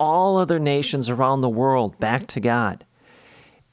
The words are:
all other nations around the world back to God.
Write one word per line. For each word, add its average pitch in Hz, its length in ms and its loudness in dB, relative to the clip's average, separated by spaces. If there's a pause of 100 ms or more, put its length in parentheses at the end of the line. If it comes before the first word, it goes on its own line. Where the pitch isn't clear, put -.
all 180 360 2
other 170 220 2
nations 143 500 -2
around 131 340 0
the 127 60 2
world 120 520 0
back 117 260 -2
to - 140 -8
God. 117 440 -2 (880)